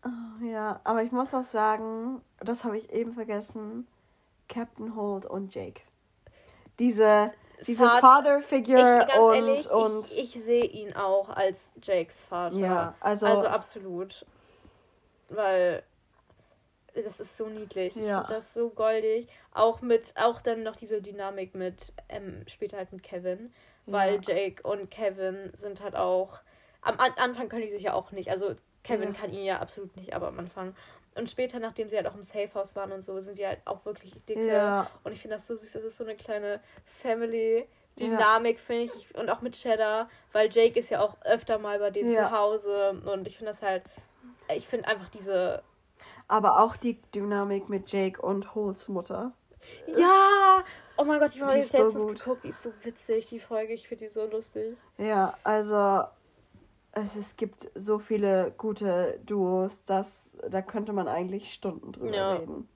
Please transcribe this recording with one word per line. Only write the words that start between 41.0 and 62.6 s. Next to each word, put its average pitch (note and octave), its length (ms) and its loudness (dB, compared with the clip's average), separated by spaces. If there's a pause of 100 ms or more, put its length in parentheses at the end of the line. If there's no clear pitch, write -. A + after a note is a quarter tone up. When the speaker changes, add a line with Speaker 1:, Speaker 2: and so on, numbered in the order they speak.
Speaker 2:
auch G#3 240 0
öfter A3+ 340 2
mal G#3 200 -4
bei G3+ 120 0
denen G#3 220 -2
Speaker 1:
Ja. A3 160 4
Speaker 2:
zu A3+ 80 0
Hause. G3+ 540 2 (160)
Und G3 220 -4
ich - 80 -16
finde G#3+ 160 -8
das G#3 100 -12
halt, F#3+ 200 -2 (720)
ich - 120 -8
finde A#3 220 -6
einfach G3 200 -4
diese F#3+ 540 -4 (640)
Speaker 1:
Aber G#3 340 6
auch - 160 6
die A#3 240 -4 (140)
Dynamik G3+ 540 -2
mit F#3+ 240 -6
Jake F#3+ 280 -2
und G3 340 -4
Holds G3+ 340 -6
Mutter G3 440 -6 (540)
Speaker 2:
Ja! F#4+ 800 8 (320)
Oh D4 80 2
mein D4 160 2
Gott, D4 140 2
die B3+ 60 -16
Folge C#4 140 2
Speaker 1:
Die C#4 60 6
ist C#4 60 0
Speaker 2:
ist - 100 -6
Speaker 1:
so A3+ 80 8
Speaker 2:
letztens G#3+ 200 2
Speaker 1:
gut. G#3+ 140 -6
Speaker 2:
geguckt. B3 260 -6
Die - 40 -10
ist - 140 -14
so A#3 100 -10 (100)
witzig, A3+ 460 -4
die A#3 120 -12
Folge. A3 320 -6
Ich A#3 160 -12
finde A3+ 180 -12
die G#3 40 -14
so G#3+ 160 -6
lustig. A3 500 -8 (220)
Speaker 1:
Ja, G3+ 440 0
also G#3 600 2 (880)
es, G#3 240 -6
es G3+ 200 -10
gibt - 380 -8
so G#3 240 -2
viele G3+ 580 0
gute G3 680 -2
Duos, F#3+ 600 -2
dass, - 520 -4 (120)
da F#3+ 140 -4
könnte G#3+ 300 -6
man F#3 160 -2
eigentlich F#3 440 -6
Stunden - 400 -10
drüber G#3 220 -8
Speaker 2:
Ja. G3 200 0
Speaker 1:
reden. D#3 420 -8